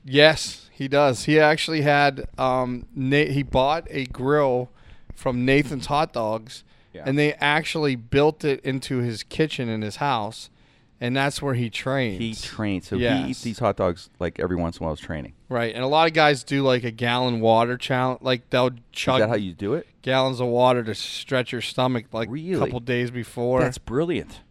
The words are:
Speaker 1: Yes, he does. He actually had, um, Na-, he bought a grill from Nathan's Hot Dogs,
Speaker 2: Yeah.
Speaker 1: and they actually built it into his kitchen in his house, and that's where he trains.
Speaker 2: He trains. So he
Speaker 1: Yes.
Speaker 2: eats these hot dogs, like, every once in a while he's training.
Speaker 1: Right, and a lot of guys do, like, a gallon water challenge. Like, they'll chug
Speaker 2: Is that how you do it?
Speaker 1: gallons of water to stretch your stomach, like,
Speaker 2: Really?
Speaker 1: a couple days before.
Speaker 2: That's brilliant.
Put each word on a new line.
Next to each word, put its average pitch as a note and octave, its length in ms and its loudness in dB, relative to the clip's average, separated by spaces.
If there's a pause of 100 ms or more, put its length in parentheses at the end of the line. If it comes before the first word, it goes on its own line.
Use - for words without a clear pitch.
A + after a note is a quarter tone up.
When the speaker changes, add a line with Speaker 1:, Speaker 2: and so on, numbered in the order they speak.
Speaker 1:
Yes, D3 680 4
he C#3 160 -8
does. C#3 360 2
He D3+ 140 4
actually D#3 420 2
had, C#3+ 460 2 (100)
um, B2+ 560 -2
Na-, C#3 340 2
he C#3 160 -2
bought C3+ 460 0
a C#3 160 -6
grill B2+ 640 0 (460)
from B2 300 -2
Nathan's C3+ 400 2
Hot D3 260 0
Dogs, A2 520 -4 (300)
Speaker 2:
Yeah. E2 120 -14
Speaker 1:
and C#3 120 0
they D3 180 2
actually D3 600 0
built C#3+ 480 2
it C#3 220 0
into C3+ 320 -2
his A#2+ 260 -2
kitchen C#3+ 460 -2
in A2 120 -4
his G#2 160 -6
house, A#2 520 -2 (500)
and A#2+ 160 -2
that's C#3 260 -2
where C#3 120 -2
he A#2+ 160 -2
trains. B2+ 500 -2
Speaker 2:
He A2+ 160 -4
trains. G2+ 520 -4
So G#2 100 -4
he B2 60 0
Speaker 1:
Yes. A#2 260 0
Speaker 2:
eats B2+ 140 -8
these A2+ 160 -6
hot G#2+ 180 0
dogs, F2+ 320 -2 (100)
like, E2+ 220 -6
every F2+ 160 -2
once E2+ 200 -4
in E2+ 60 -8
a E2 40 -4
while D#2 80 -4
he's - 100 -18
training. D2 280 -10 (140)
Speaker 1:
Right, A#2 260 -4
and B2 120 -4
a - 20 0
lot D#3 200 4
of D#3+ 60 0
guys D3 300 4
do, C#3 200 0
like, B2+ 200 4
a A#2+ 80 -4
gallon A#2+ 480 0
water A2+ 380 4
challenge. B2+ 440 -2
Like, B2+ 280 -2
they'll B2+ 220 2 (200)
chug B2+ 300 2
Speaker 2:
Is - 20 -
that A2 60 2
how A#2 60 2
you G2 180 -4
do G2+ 220 -4
it? - 120 -6 (140)
Speaker 1:
gallons C3 400 0
of B2 60 0
water B2 360 4
to G#2+ 120 -6
stretch - 580 -4
your A#2 80 -6
stomach, B2+ 500 -2
like, A2+ 180 -4
Speaker 2:
Really? D#3+ 260 -6
Speaker 1:
a - 40 0
couple A#2+ 220 -2
days A#2+ 280 -2
before. B2 520 -2
Speaker 2:
That's B2 160 0
brilliant. C#3+ 720 -4